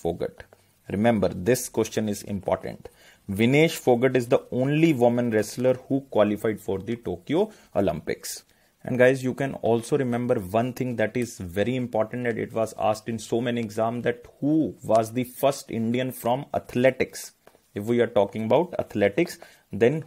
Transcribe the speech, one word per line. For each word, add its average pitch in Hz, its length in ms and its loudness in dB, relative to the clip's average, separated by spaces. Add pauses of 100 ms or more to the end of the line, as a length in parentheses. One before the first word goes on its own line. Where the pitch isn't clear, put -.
Phogat. - 400 -6 (480)
Remember, 104 380 2
this 95 400 0
question 110 400 -2
is 101 140 -6
important. - 680 -4 (420)
Vinesh 131 480 4
Fogart 127 380 4
is 120 120 0
the 131 220 4
only 147 420 2
woman 120 380 2
wrestler 123 440 2 (140)
who 135 120 0 (100)
qualified 104 500 0
for 98 180 -4
the 117 180 -6
Tokyo 143 540 -4 (260)
Olympics. - 680 -4 (380)
And 123 160 -4
guys, 127 240 4
you 127 120 -2
can 139 220 -4
also 117 420 0
remember 123 380 0
one 110 360 -2
thing 123 240 -4
that 107 200 0
is 120 220 -4
very 101 380 -2
important, 120 500 -2
and 113 120 -2
it 107 140 -6
was 110 260 -2
asked 107 300 -2
in 113 100 -4
so 113 220 -2
many 120 200 -2
exams, 113 440 -2
that 120 200 -2 (160)
who 151 420 0
was 110 300 2
the 123 120 -2
first - 460 -2
Indian 120 420 -2
from 127 420 -4
athletics? - 800 0 (420)
If 104 100 -6
we 120 160 0
are 113 60 4
talking 110 400 0
about 127 320 2
athletics, 104 600 0 (320)
then 123 360 2